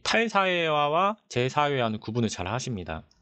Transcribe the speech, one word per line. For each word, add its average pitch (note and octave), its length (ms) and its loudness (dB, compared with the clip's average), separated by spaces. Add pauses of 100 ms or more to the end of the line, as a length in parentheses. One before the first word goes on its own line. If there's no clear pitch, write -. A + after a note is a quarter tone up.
탈사회화와 F3+ 1120 2 (120)
재사회화는 B2+ 680 2
구분을 A2+ 300 0
잘 F2+ 180 -6
하십니다. F#2 560 -6 (200)